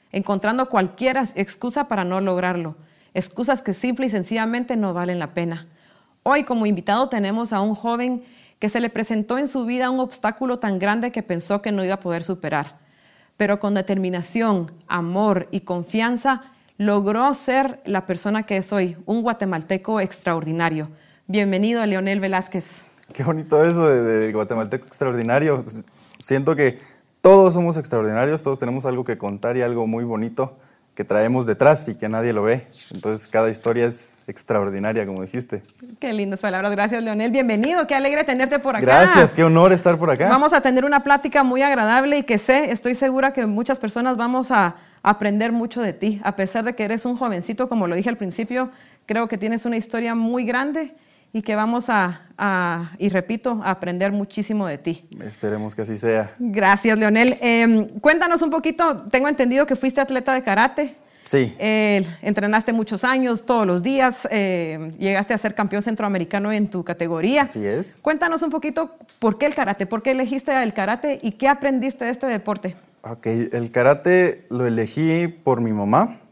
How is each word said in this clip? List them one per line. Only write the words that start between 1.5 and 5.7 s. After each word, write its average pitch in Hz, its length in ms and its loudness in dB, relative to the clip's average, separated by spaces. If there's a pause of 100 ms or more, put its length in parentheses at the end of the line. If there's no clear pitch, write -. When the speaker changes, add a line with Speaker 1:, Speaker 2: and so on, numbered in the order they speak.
Speaker 1:
para 202 160 -2
no 185 160 -2
lograrlo? 180 560 -2 (380)
Excusas 247 480 -2
que 202 100 -4
simple 247 360 -2
y - 20 -2
sencillamente 226 680 -4
no 202 160 0
valen 175 260 -4
la 156 140 -6
pena. 170 360 -6 (540)